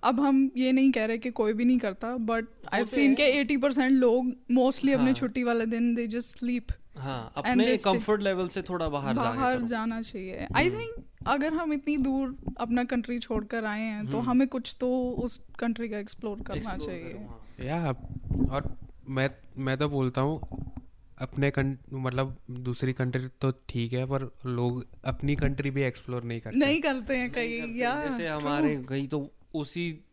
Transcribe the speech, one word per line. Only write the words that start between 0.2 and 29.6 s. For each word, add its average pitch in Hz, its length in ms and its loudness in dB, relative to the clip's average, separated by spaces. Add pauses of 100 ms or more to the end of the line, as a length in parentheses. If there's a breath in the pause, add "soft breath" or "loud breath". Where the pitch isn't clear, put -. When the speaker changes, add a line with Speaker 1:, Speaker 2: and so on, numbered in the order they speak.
Speaker 1:
ये 254 140 2
नहीं 269 200 6
कह 220 140 2
रहे 226 120 0
कि 233 140 -4
कोई 220 220 2
भी 233 120 0
नहीं 247 140 6
करता, 226 360 -4
but 226 240 0
I've - 340 -10
Speaker 2:
होते 226 120 2
Speaker 1:
seen 254 120 -2
Speaker 2:
हैं। 277 180 8
Speaker 1:
के 294 80 4
एटी 277 340 4
परसेंट 262 340 4
लोग 254 340 6 (260)
mostly 262 420 4
अपने 254 120 4
Speaker 2:
हाँ। 262 80 6
Speaker 1:
छुट्टी 247 300 0
वाले 233 220 2
दिन 233 300 2
they 233 200 -2
just - 280 -6
sleep 247 280 -2 (260)
Speaker 2:
हाँ, 131 360 -6
Speaker 1:
and 143 120 -4
Speaker 2:
अपने 247 180 6
Speaker 1:
they 254 180 4
stay। 196 120 4
Speaker 2:
comfort 214 280 2
level 185 260 2
से 185 140 -4
थोड़ा 175 280 -2
बाहर 143 260 0
जाके 233 220 0
Speaker 1:
बाहर 254 200 2
Speaker 2:
करो। 240 100 -2
Speaker 1:
जाना 226 340 -4
चाहिए। 190 500 -10
I - 60 2
Speaker 2:
हम्म। 330 120 4
Speaker 1:
think 453 340 -6 (240)
अगर 294 260 2
हम 311 200 0
इतनी 294 240 -2
दूर 269 400 0 (200)
अपना 240 260 0
country 240 360 -4
छोड़ 214 260 -4
कर 226 200 -4
आए 214 160 -4
हैं, 214 260 -4
तो 135 100 -2
Speaker 2:
हम्म। 240 120 0
Speaker 1:
हमें 254 180 6
कुछ - 320 -6
तो 254 300 0
उस 240 320 -4 (180)
country 233 300 -2
का 214 80 -6
एक्सप्लोर 208 440 -8
करना - 160 -6
Speaker 2:
एक्सप्लोर 208 220 -6
Speaker 1:
चाहिए। 170 340 -8
Speaker 2:
करो, - 60 -10
हाँ। - 460 -12
Speaker 3:
या, 156 260 0 (600)
और 139 260 -2 (320)
मैं, 135 200 2 (280)
मैं 135 200 0
तो 147 120 2
बोलता 131 320 0
हूँ, - 440 -4 (540)
अपने 139 320 0
कन-, 135 420 -2
मतलब, 131 440 -2 (140)
दूसरी 127 420 -2
country 127 340 -2 (140)
तो 131 100 2
ठीक 120 420 -4
है, 127 120 0
पर 135 400 -4
लोग 123 420 -2 (180)
अपनी 143 300 0
country 139 360 0
भी 139 100 -2
एक्सप्लोर 123 420 -4
नहीं 117 180 -6
करते। 117 160 -4
Speaker 1:
नहीं 277 240 4
करते 269 320 -2
हैं 254 80 0
Speaker 2:
नहीं 247 100 -4
Speaker 1:
कई, 233 280 -4
Speaker 2:
करते। 233 140 -8
Speaker 1:
या, 247 300 -2
Speaker 2:
जैसे 247 240 -4
Speaker 1:
true। 151 140 -2
Speaker 2:
हमारे 147 480 0
कहीं 139 180 -2
तो 143 260 -4 (200)
उसी 160 460 -4 (140)